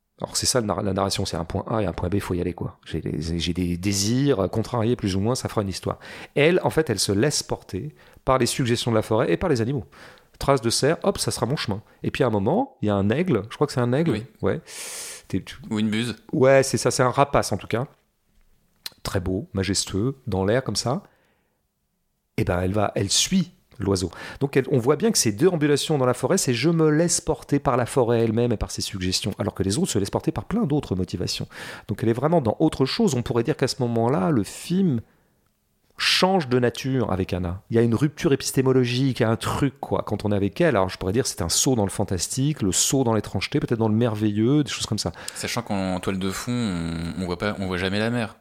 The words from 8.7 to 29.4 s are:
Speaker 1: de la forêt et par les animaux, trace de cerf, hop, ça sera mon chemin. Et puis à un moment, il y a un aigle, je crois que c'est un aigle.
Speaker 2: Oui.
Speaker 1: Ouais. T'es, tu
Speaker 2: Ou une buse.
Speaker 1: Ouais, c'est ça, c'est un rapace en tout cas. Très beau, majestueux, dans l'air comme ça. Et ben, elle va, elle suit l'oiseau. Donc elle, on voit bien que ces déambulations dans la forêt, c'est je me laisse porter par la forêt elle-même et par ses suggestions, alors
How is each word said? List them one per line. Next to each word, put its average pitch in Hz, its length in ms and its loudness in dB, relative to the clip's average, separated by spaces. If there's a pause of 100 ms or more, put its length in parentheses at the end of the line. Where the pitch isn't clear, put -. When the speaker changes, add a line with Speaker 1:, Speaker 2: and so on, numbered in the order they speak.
Speaker 1:
de 110 40 4
la 110 60 4
forêt 123 300 0
et 170 40 2
par 175 140 -2
les 123 100 2
animaux, 117 260 -2 (520)
trace 139 220 2
de 113 100 0
cerf, 147 320 2
hop, 202 160 0
ça - 120 -2
sera - 160 -2
mon 143 100 -2
chemin. 107 260 -4 (200)
Et - 80 -2
puis - 140 -2
à - 40 4
un - 20 2
moment, 120 520 0
il 104 40 0
y 104 40 2
a 101 40 4
un 101 160 2
aigle, 139 400 0
je - 60 -14
crois 147 100 2
que - 60 -14
c'est 127 80 0
un 120 120 0
aigle. 156 200 2
Speaker 2:
Oui. 104 120 -4 (180)
Speaker 1:
Ouais. - 180 0 (680)
T'es, 95 140 -2
tu - 140 -16 (140)
Speaker 2:
Ou 107 80 0
une 107 120 2
buse. 110 260 -2 (160)
Speaker 1:
Ouais, 135 300 6
c'est 123 160 0
ça, 123 120 0
c'est 131 120 0
un 127 80 4
rapace 127 420 2
en 104 40 0
tout - 100 -12
cas. 120 200 -4 (1160)
Très - 180 -4
beau, 92 320 -4
majestueux, 98 640 -2 (100)
dans 95 180 0
l'air 117 200 2
comme 107 120 -6
ça. 143 260 -4 (1300)
Et 113 80 0
ben, 90 160 0
elle 92 120 0
va, 104 220 0
elle 98 160 -2
suit - 420 2 (280)
l'oiseau. 92 300 0 (300)
Donc - 160 -2
elle, 131 140 4
on 139 80 4
voit 131 180 4
bien 214 160 2
que - 60 0
ces 113 140 2
déambulations 147 640 2
dans 127 80 2
la 123 80 4
forêt, 139 240 2
c'est 127 160 2
je 120 160 2
me 160 200 4
laisse 165 300 2
porter - 380 -2
par 131 180 2
la 120 100 2
forêt 117 380 4
elle-même 117 280 2
et 104 40 2
par - 140 -6
ses - 120 -6
suggestions, 92 560 -2
alors 98 160 -2